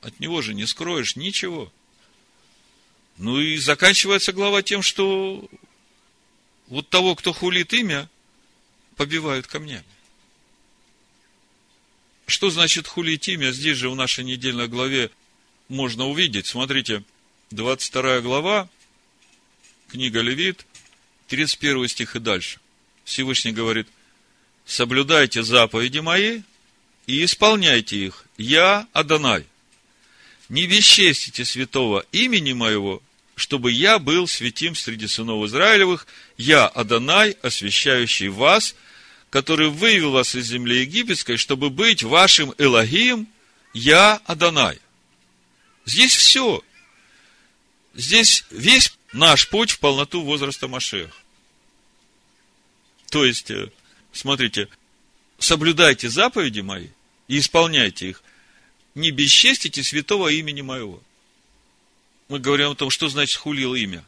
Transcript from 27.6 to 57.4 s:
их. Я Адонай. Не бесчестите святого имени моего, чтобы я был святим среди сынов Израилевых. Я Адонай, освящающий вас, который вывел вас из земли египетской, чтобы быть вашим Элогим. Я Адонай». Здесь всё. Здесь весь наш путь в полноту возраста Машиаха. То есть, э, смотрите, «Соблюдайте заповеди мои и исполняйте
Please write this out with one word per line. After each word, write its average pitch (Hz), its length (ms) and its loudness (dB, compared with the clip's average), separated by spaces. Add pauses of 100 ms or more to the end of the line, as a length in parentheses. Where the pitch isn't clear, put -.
их. 95 280 -10 (120)
Я 180 540 2
Адонай. 147 540 0 (1040)
Не 151 160 -2
бесчестите 180 800 2
святого 120 680 -2
имени 196 420 0
моего, 107 480 -2 (340)
чтобы 123 360 -2
я 185 280 2
был 165 280 0
святим 151 480 -6
среди 110 320 -8
сынов 110 380 -4
Израилевых. 185 600 2 (300)
Я 127 300 6
Адонай, 131 720 2
освящающий 117 880 0
вас, 139 480 2 (540)
который 151 400 0
вывел 165 420 2
вас 131 240 2
из 123 120 -6
земли 120 340 -2
египетской, 160 560 -4
чтобы 139 320 -2
быть 190 340 0
вашим 156 540 4
Элогим. 151 720 2 (460)
Я 165 420 6 (100)
Адонай». 156 540 0 (1080)
Здесь 233 300 4
всё. 240 480 4 (1300)
Здесь 202 560 4
весь 208 440 4 (200)
наш 151 340 4
путь 214 240 0
в - 80 -4
полноту 143 440 0
возраста 139 440 -4
Машиаха. 107 480 -8 (1900)
То 147 140 0
есть, 123 280 0
э, 98 200 -8 (400)
смотрите, 123 560 -4 (680)
«Соблюдайте 156 720 2
заповеди 151 520 0
мои 95 280 -10 (380)
и 139 120 -2
исполняйте 139 680 2